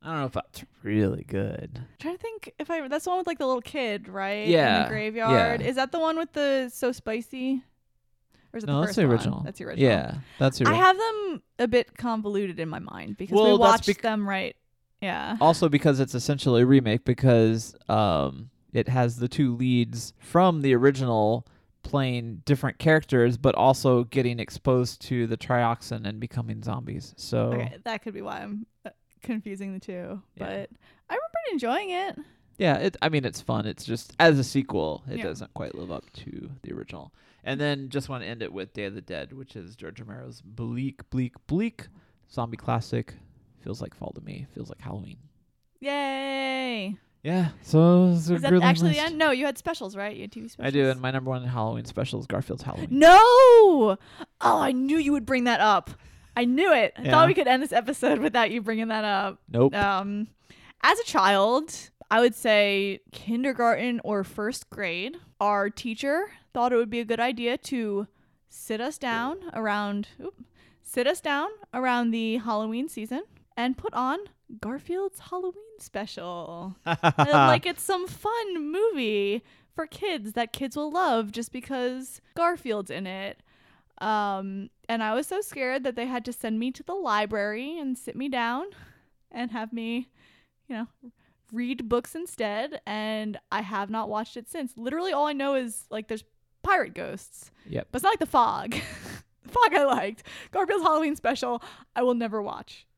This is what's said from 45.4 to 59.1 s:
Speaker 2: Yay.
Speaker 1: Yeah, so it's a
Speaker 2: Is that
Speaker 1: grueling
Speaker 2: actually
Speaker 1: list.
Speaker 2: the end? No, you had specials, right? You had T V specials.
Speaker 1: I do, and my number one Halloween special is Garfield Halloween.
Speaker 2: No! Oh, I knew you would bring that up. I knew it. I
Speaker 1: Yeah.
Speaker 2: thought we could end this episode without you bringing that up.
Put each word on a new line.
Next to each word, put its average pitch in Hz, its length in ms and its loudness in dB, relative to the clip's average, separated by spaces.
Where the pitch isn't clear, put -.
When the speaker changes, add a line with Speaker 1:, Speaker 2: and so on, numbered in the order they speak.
Speaker 2:
Yay. 262 920 -6
Speaker 1:
Yeah, 170 260 0
so 175 520 6
it's 165 140 0
a 175 60 4
Speaker 2:
Is 165 80 -2
that 180 60 0
Speaker 1:
grueling 180 200 8
Speaker 2:
actually 170 220 4
Speaker 1:
list. 294 100 2
Speaker 2:
the 311 60 0
end? 320 120 -4
No, 311 120 4
you 262 160 0
had 277 100 -4
specials, 220 400 -8
right? 202 180 -6
You - 80 -12
had 202 100 -12
T 226 80 -14
V 226 80 -14
specials. - 180 -8
Speaker 1:
I 135 40 0
do, 135 200 4
and 127 100 -2
my 127 100 -4
number 131 200 -4
one 127 140 -4
Halloween 117 420 -4
special 110 340 -4
is - 60 -10
Garfield - 360 -4
Halloween. - 280 -8
Speaker 2:
No! 311 260 10
Oh, - 0 -
I 277 320 2
knew 269 260 0
you 285 140 2
would 277 120 0
bring 254 200 0
that 247 160 2
up. 202 300 4
I 240 80 2
knew 294 280 4
it. 233 260 4
I 233 40 -12
Speaker 1:
Yeah. 262 100 0
Speaker 2:
thought 320 160 8
we 370 60 4
could 320 120 2
end 254 160 4
this 294 100 -6
episode 247 460 0
without 240 320 2
you 233 100 -4
bringing 226 280 -4
that 220 160 -2
up. 190 440 -2